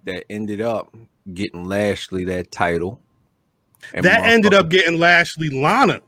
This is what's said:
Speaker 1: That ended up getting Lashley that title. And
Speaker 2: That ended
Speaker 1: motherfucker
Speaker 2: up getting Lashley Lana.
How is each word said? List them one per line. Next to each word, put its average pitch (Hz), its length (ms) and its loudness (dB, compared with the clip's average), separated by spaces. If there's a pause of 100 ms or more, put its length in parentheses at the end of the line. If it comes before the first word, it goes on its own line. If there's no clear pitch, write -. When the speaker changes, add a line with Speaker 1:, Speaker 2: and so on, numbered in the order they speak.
Speaker 1:
That 90 240 -10
ended 104 320 -8
up 113 340 -6 (380)
getting 87 320 -8
Lashley 98 600 -4
that 90 260 -6
title. 87 500 -4 (920)
And 180 120 -2
Speaker 2:
That 202 180 4
ended 220 300 4
Speaker 1:
motherfucker 196 60 6
Speaker 2:
up 170 100 0
getting 170 300 2
Lashley 170 500 2
Lana. 151 580 2